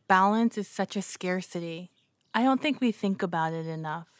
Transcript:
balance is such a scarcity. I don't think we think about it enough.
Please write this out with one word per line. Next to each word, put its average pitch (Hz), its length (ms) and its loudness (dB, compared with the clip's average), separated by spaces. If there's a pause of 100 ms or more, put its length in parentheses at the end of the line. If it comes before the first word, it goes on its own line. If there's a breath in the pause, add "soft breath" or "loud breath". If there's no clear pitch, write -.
balance 208 500 4
is 202 100 -6
such - 280 -4
a 202 60 -2
scarcity. 180 880 -6 (420)
I 226 100 2
don't 262 180 4
think 302 200 0
we 240 100 2
think 196 320 -2
about 165 300 -2
it 160 140 -6
enough. 160 400 -8 (120)